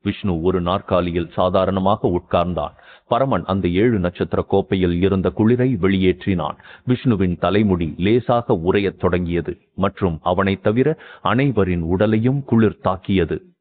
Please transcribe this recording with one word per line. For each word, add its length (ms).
விஷ்ணு 400
ஒரு 180
நாற்காலியில் 720
சாதாரணமாக 760
உட்கார்ந்தான். 640
பரமன் 360
அந்த 240
ஏழு 300
நட்சத்திர 440
கோப்பையில் 600
இருந்த 340
குளிரை 400
வெளியேற்றினான். 800
விஷ்ணுவின் 520
தலைமுடி 580
லேசாக 580
உறையத் 440
தொடங்கியது 600
மற்றும் 480
அவனை 340
தவிர 420
அனைவரின் 580
உடலையும் 640
குளிர் 380
தாக்கியது. 580